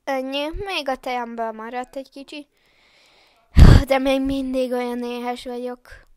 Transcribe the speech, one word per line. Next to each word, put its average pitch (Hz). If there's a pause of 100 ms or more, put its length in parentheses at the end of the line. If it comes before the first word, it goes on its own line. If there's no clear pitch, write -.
ennyi. 269
Még 349
a 262
tejemből 233
maradt 233
egy 269
kicsi. 285 (1400)
De 269
még 269
mindig 262
olyan 247
éhes 240
vagyok. 247 (280)